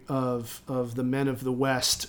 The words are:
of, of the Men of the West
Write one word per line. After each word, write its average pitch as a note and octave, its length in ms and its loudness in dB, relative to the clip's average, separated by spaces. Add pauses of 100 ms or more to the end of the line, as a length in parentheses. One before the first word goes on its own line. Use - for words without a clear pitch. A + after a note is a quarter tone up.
of, B2+ 600 -2
of B2 280 -2
the B2+ 80 0
Men C3 240 2
of C3 160 -2
the B2+ 80 0
West B2+ 580 2